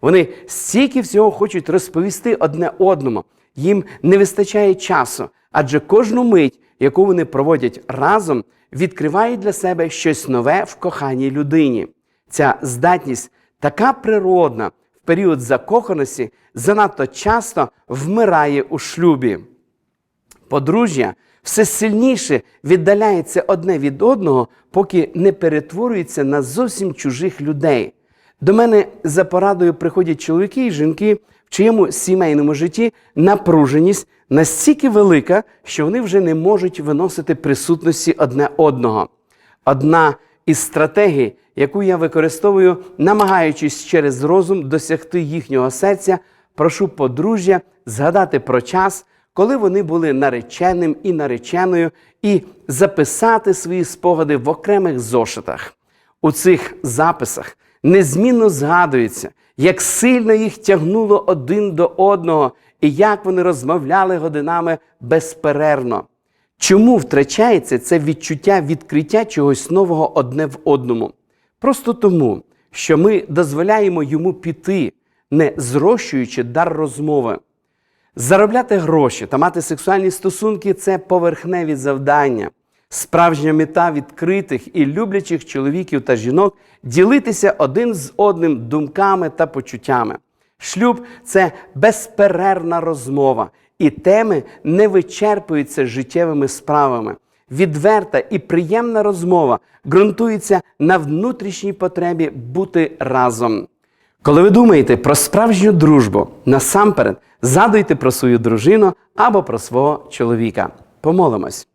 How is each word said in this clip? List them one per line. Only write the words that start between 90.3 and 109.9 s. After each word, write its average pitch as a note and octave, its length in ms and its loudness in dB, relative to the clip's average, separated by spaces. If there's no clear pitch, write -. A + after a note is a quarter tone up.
Шлюб — A#3+ 440 -2
це F#3+ 280 0
безперервна F#3 1080 0
розмова, C3+ 680 -2
і D#3 100 4
теми G3 540 0
не F3+ 240 2
вичерпуються F#3 960 -2
життєвими C#3 640 -2
справами. C3 680 -2
Відверта E3+ 800 0
і F#3+ 100 -4
приємна G#3+ 640 -2
розмова F3 560 0
ґрунтується G3+ 720 0
на E3+ 180 2
внутрішній G3 760 -6
потребі F3 560 -4
бути D3+ 680 -4
разом. A#2+ 680 -2
Коли D3 200 6
ви G3 80 8
думаєте F3+ 480 6
про F#3 180 2
справжню G#3 560 2
дружбу, C#3 560 4
насамперед C3+ 720 2
згадуйте F#3+ 540 2
про B2+ 160 0
свою B2 260 2
дружину B2 560 2
або G#3 280 2
про A2 160 -6
свого C#3 500 -2